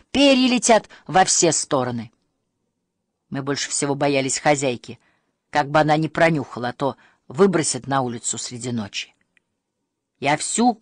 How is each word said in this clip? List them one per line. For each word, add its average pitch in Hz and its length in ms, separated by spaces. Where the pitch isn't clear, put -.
перья 262 380
летят 233 400
во 180 160
все 165 300
стороны». 120 580
Мы 139 120
больше 139 280
всего 139 260
боялись 139 440
хозяйки, 135 600
как 147 200
бы 151 100
она 151 160
ни 156 120
пронюхала, 147 600
а - 40
то 131 240
выбросит 151 580
на 135 140
улицу 120 360
среди 123 360
ночи. - 420
Я 139 160
всю 226 460